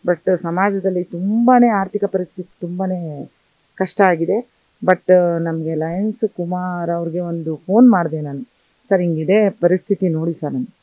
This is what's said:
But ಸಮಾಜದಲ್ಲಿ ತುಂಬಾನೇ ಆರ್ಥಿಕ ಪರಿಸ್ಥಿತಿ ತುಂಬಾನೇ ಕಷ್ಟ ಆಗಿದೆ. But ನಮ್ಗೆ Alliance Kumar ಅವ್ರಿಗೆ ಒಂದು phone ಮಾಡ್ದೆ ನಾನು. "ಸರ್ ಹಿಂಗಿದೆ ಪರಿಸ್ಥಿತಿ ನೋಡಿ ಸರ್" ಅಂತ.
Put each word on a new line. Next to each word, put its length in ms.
But 360
ಸಮಾಜದಲ್ಲಿ 640
ತುಂಬಾನೇ 640
ಆರ್ಥಿಕ 360
ಪರಿಸ್ಥಿತಿ 440
ತುಂಬಾನೇ 680
ಕಷ್ಟ 260
ಆಗಿದೆ. 480
But 280
ನಮ್ಗೆ 360
Alliance 540
Kumar 640
ಅವ್ರಿಗೆ 300
ಒಂದು 360
phone 340
ಮಾಡ್ದೆ 300
ನಾನು. 200
"ಸರ್ 120
ಹಿಂಗಿದೆ 500
ಪರಿಸ್ಥಿತಿ 580
ನೋಡಿ 240
ಸರ್" 220
ಅಂತ. 140